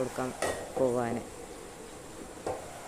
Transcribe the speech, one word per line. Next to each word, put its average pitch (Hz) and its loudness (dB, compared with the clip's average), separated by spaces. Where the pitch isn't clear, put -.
കൊടുക്കാൻ 127 2
പോവാൻ. 120 6